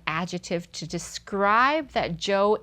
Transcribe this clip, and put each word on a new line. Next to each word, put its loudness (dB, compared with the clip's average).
adjective -4
to -12
describe 0
that -2
Joe 2